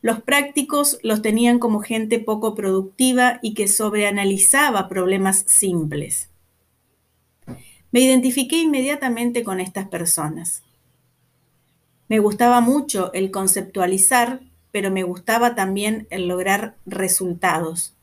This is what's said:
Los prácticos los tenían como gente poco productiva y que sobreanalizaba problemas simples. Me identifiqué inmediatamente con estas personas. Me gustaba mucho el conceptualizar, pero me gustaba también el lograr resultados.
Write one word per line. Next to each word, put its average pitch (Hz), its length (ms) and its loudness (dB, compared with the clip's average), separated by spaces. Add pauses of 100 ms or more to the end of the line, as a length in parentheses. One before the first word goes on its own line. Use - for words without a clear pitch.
Los 226 160 0
prácticos 285 840 0
los 214 180 0
tenían 233 380 4
como 220 180 0
gente 220 400 -2
poco 220 380 -4
productiva 240 840 0
y 214 140 -6
que 208 140 -2
sobreanalizaba 208 1200 2
problemas 190 580 0
simples. 156 800 -2 (1600)
Me 247 80 4
identifiqué 262 560 2
inmediatamente 262 880 -2
con 185 160 -6
estas 190 260 -8
personas. 165 800 -6 (1400)
Me 220 100 2
gustaba 240 420 4
mucho 240 520 0
el 190 180 -2
conceptualizar, 190 1120 0 (320)
pero 196 180 -2
me 190 140 -2
gustaba 226 500 0
también 208 560 -2
el 185 160 -6
lograr 196 480 -2 (100)
resultados. 175 1200 -4